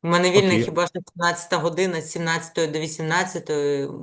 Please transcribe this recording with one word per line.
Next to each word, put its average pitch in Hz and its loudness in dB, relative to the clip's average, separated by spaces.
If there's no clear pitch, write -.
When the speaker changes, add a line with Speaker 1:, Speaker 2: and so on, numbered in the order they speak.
Speaker 1:
У 165 -4
мене 175 4
вільна 190 6
Speaker 2:
Окей. 170 4
Speaker 1:
хіба 170 0
що 180 -8
п'ятнадцята 170 -2
година, 165 0
з 156 -6
сімнадцятої 165 -2
до 151 -4
вісімнадцятої 156 -2
Speaker 2:
А - -8